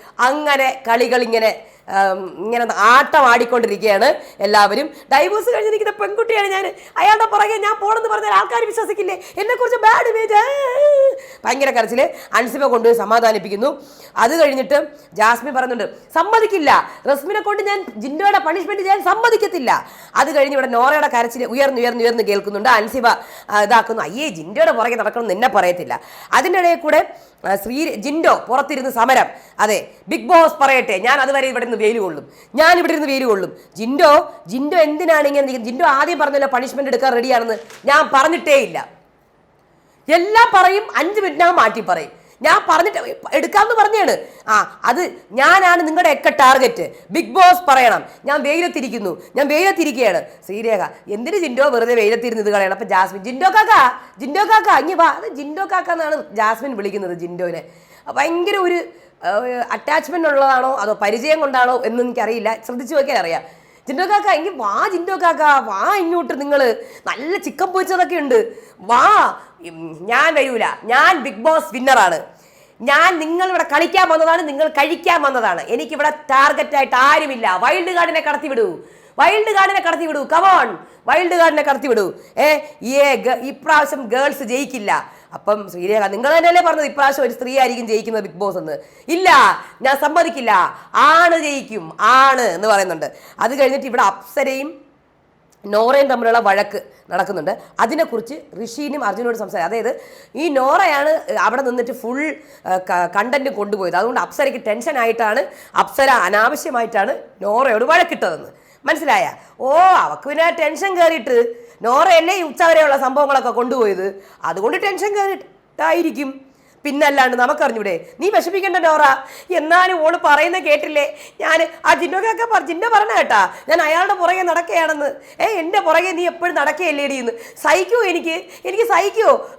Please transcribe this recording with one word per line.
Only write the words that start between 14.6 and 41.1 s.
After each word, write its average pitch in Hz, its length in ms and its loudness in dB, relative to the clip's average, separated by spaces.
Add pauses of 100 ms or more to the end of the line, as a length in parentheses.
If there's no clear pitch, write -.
ജാസ്മിൻ 233 400 0
പറയുന്നുണ്ട്, 247 400 -4 (200)
"സമ്മതിക്കില്ല, 339 760 2 (220)
റസ്മിനെ 320 280 -4
കൊണ്ട് 415 220 -4
ഞാൻ 403 220 -4 (120)
ജിൻഡോയുടെ 320 420 0
പണിഷ്മെന്റ് 370 440 -4
ചെയ്യാൻ 381 220 0
സമ്മതിക്കത്തില്ല." 359 840 0 (300)
അത് 285 200 0
കഴിഞ്ഞ് 277 200 2
ഇവിടെ 262 100 0
നോറയുടെ 269 420 2
കരച്ചിൽ 240 360 -2
ഉയർന്ന്, 262 360 0
ഉയർന്ന്, 240 240 -2
ഉയർന്ന് 233 180 2
കേൾക്കുന്നുണ്ട്. 202 460 -2
അൻസിബ, 226 380 2 (440)
ആ, 208 120 2
ഇതാക്കുന്നു, 220 400 2
"അയ്യേ, 226 260 -6
ജിൻഡോയുടെ 214 440 0
പുറകെ 233 220 0
നടക്കണമെന്ന് 214 400 -4
എന്നെ 233 140 2
പറയത്തില്ല." 175 520 0 (320)
അതിൻ്റെ 359 260 2
ഇടയിൽ 349 160 4
കൂടെ 302 400 0 (300)
ആ, 196 120 -2
ശ്രീ-, 254 380 -6
ജിൻഡോ 285 400 0 (140)
പുറത്തിരുന്ന് 269 420 -4
സമരം. 240 360 2 (340)
അതെ, 208 300 -2 (180)
ബിഗ് 226 200 -6
ബോസ് 330 320 6
പറയട്ടെ, 254 380 2
ഞാൻ 247 220 2
അതുവരെ 269 280 0
ഇവിടെ 240 160 -4
ഇരുന്ന് 220 200 -4
വെയിൽ 226 140 2
കൊള്ളും, 165 340 -8 (220)
ഞാൻ 330 240 4
ഇവിടെ 330 140 0
ഇരുന്ന് 302 160 -2
വെയിൽ 269 160 -2
കൊള്ളും. 196 320 -2 (200)
ജിൻഡോ, 285 560 4 (140)
ജിൻഡോ 277 320 -4
എന്തിനാണ് 302 500 2
ഇങ്ങനെ 285 180 0
നിൽക്കുന്നത്? 254 240 -6
ജിൻഡോ 269 160 0
ആദ്യം 285 320 2
പറഞ്ഞല്ലോ 285 300 0
പണിഷ്മെന്റ് 262 420 -4
എടുക്കാൻ 254 220 0
റെഡിയാണെന്ന്. 233 460 0 (260)
ഞാൻ 285 300 2
പറഞ്ഞിട്ടേ 294 420 4
ഇല്ല. 170 320 -2 (1200)
എല്ലാം 403 540 4
പറയും, 392 220 4 (120)
അഞ്ച് 320 240 -2